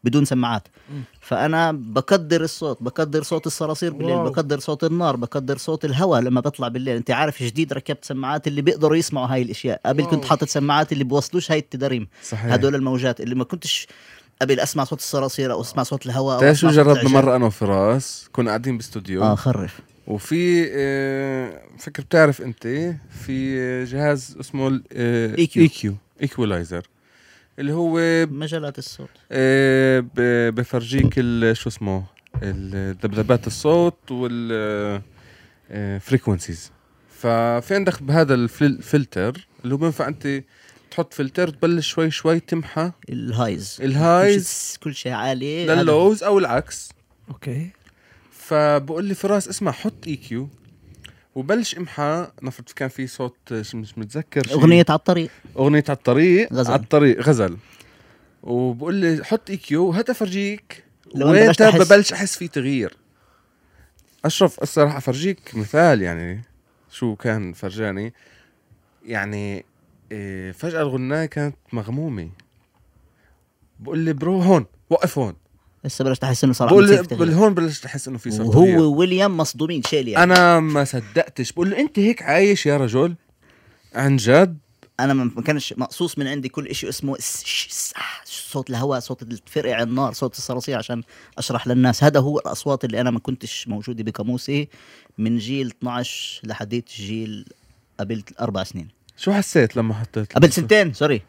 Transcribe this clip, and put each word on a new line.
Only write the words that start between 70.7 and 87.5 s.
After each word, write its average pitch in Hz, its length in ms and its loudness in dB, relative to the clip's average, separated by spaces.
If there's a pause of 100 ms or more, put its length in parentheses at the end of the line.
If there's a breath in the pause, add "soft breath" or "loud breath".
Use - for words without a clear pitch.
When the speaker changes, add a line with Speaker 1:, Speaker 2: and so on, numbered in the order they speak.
Speaker 3:
الغناية 139 440 -4
كانت 147 300 -6 (180)
مغمومة. 117 560 -8 (1500)
بقول 131 200 -6
لي: 160 140 -2
"برو، 175 280 -2
هون، 175 240 6 (240)
وقف - 280 2
هون." 107 160 -2 (520)
Speaker 1:
هسه 135 180 -6
بلشت 131 200 -2
أحس 131 200 0
إنه 131 100 4
صار 120 140 2
عم 165 60 8
Speaker 3:
بقول 196 100 10
Speaker 1:
يصير 196 140 8
Speaker 3:
لي: 180 60 0
Speaker 1:
في 175 60 -10
تغيير. 165 160 0
Speaker 3:
"بقول 165 180 4
هون 214 100 6
بلشت 165 320 -2
أحس 135 220 -10
إنه 131 100 -10
في 117 140 -8
صوت 107 160 -2
Speaker 1:
وهو 110 40 2
Speaker 3:
تغيير." 170 280 8
Speaker 1:
ويليام 180 580 2
مصدومين، 156 460 -4
شيل 139 240 -2
يعني. 131 160 6
Speaker 3:
أنا 180 360 8
ما 151 240 0
صدقتش. 127 680 -4
بقول 175 180 -2
له: 202 100 -4
"أنت 294 200 -2
هيك 220 220 2
عايش 185 440 4
يا 147 120 2
رجل؟ 139 380 0 (800 soft breath)
عن 135 220 2
جد؟" 151 400 6 (420)
Speaker 1:
أنا 135 140 2
ما، 127 220 0
ما 117 60 -8
كانش 143 360 -4
مقصوص 156 400 -6
من 139 100 -6
عندي 135 220 -8
كل 147 180 -10
إشي - 220 -10
اسمه 135 300 -8
س-، - 260 -10
ش-، - 240 -8